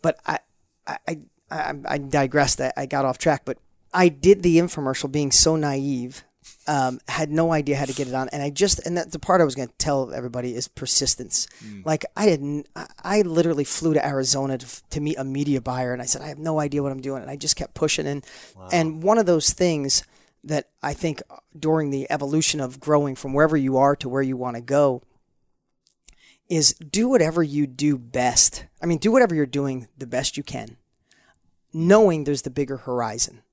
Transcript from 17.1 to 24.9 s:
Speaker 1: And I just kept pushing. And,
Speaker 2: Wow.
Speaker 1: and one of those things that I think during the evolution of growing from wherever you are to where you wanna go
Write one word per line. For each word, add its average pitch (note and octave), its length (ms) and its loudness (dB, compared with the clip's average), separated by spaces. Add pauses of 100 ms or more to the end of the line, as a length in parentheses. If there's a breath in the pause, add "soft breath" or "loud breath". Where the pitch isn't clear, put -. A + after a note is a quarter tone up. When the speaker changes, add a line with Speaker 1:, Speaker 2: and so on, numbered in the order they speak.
Speaker 1:
And A2+ 80 -14
I C#3 60 -10
just C#3+ 220 -2
kept - 160 -10
pushing. D3+ 340 -2
And, C#3+ 180 -6 (320 loud breath)
Speaker 2:
Wow. F#2 140 -20
Speaker 1:
and D#3+ 320 0
one G#3+ 140 4
of A3 80 4
those E3+ 260 4
things D3+ 540 0 (380 soft breath)
that D3+ 260 -4 (120)
I C#3+ 140 -6
think - 260 -4 (380)
during D#3 320 0
the C3+ 180 -4
evolution D3+ 500 0
of C3 200 -8
growing D3 340 2
from C3 180 -10
wherever D3+ 240 4
you C3+ 220 2
are C#3 200 4
to C3+ 120 -10
where C3+ 140 0
you C3 120 -2
wanna B2 260 -6
go C3+ 420 2 (1500 soft breath)